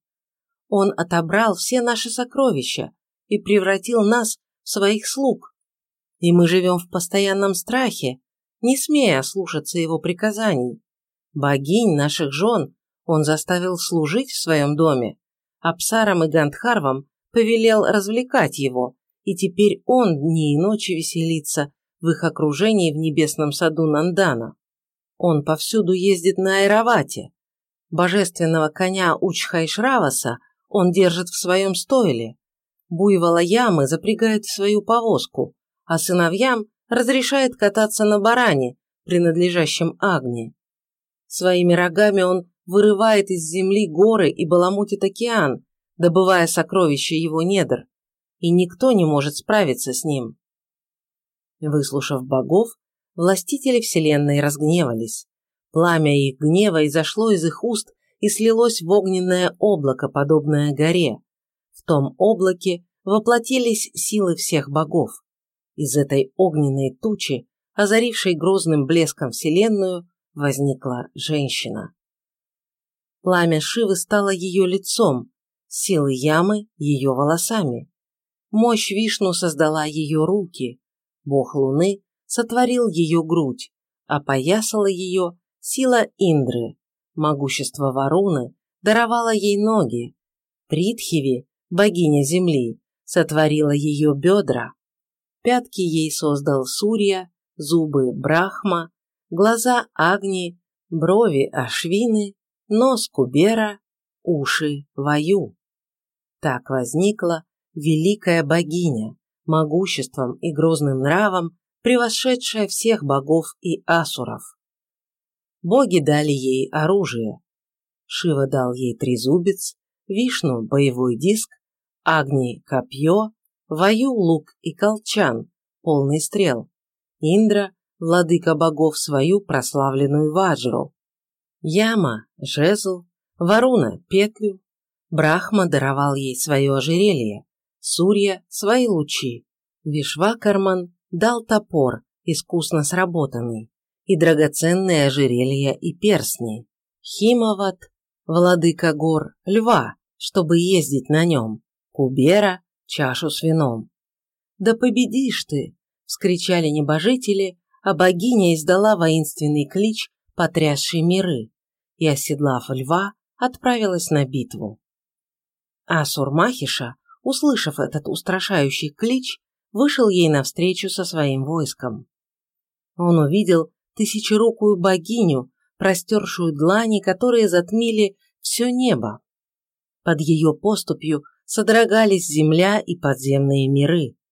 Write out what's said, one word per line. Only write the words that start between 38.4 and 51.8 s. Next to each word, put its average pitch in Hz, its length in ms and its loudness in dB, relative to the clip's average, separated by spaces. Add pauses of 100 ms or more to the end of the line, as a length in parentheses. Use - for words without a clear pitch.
принадлежащем 175 920 0
Агне. 127 540 -2 (720)
Своими 180 480 2
рогами 185 480 4
он 180 300 0 (140)
вырывает 202 640 4
из 165 180 -6
земли 190 380 0
горы 190 420 4
и - 160 -4
баламутит 196 580 0
океан, 190 640 -2 (300)
добывая 175 520 4
сокровища 165 680 0
его 160 260 -2
недр, 170 460 -2 (520)
и 170 120 0
никто 180 400 2
не 190 140 4
может 143 320 0
справиться 147 560 -2
с - 100 -6
ним». 135 340 -6 (1200)
Выслушав 143 640 -4